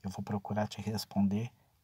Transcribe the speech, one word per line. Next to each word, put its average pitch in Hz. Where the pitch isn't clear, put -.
Eu 196
vou 190
procurar 202
te -
responder 101